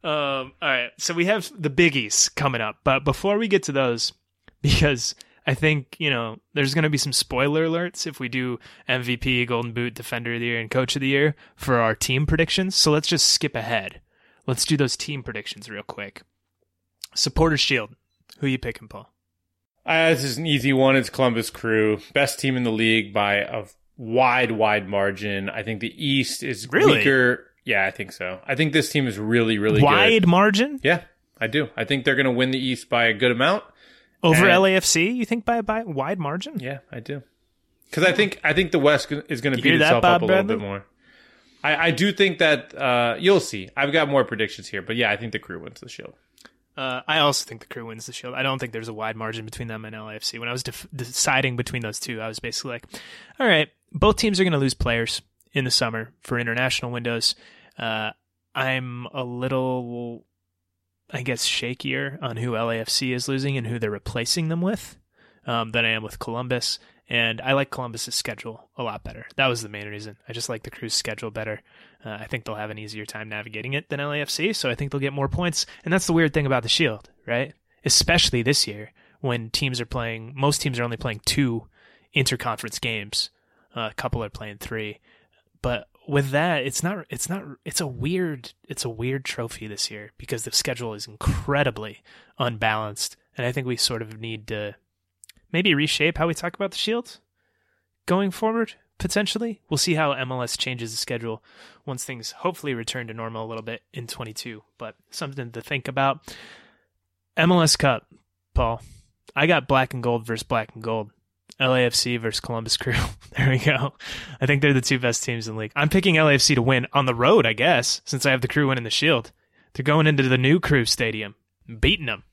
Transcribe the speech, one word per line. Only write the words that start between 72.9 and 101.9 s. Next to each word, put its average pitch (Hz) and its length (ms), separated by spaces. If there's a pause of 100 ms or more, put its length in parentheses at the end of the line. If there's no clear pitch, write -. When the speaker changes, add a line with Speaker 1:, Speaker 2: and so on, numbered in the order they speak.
Speaker 1:
time 107 220
navigating 107 460
it 143 160
than 143 100
L 147 140
A 147 80
F 139 80
C, 196 240
so 135 160
I 120 60
think 143 160
they'll 143 100
get 139 120
more 139 140
points. 175 380 (180)
And 165 100
that's 185 140
the 175 60
weird 165 200
thing 147 120
about 131 180
the 117 60
Shield, 117 400 (180)
right? 127 260 (300)
Especially 143 580
this 131 260
year, 104 260 (260)
when 120 300
teams 127 320
are 117 40
playing, 113 500
most 139 260
teams 127 180
are 120 40
only 120 140
playing 107 280
two 120 420 (480)
interconference 120 640
games. 107 520 (440)
Uh, 113 160
a - 40
couple 120 280
are 104 60
playing 104 300
three. 110 400 (640)
But 123 280 (180)
with 139 240
that, 151 340
it's 135 180
not, 180 260
it's - 200
not, 190 140 (220)
it's - 160
a 160 60
weird, 143 640 (140)
it's - 180
a 123 40
weird 127 360
trophy 117 420
this 101 240
year 104 260
because - 260
the 123 80
schedule 120 420
is 104 140
incredibly 110 960 (380)
unbalanced. 110 800 (200)
And 123 80
I 123 60
think 127 160
we 123 80
sort 113 260
of 110 180
need 110 280
to 104 280 (800)
maybe 180 200
reshape 151 440
how 160 100
we 170 60
talk 170 220
about 196 160
the - 60
Shield 233 420 (840)
going 190 260
forward, 226 420 (240)
potentially. 208 720
We'll 151 80
see 175 160
how 151 180
M 131 200
L 127 100
S 117 160
changes 117 340
the 110 60
schedule 113 440 (440)
once 131 180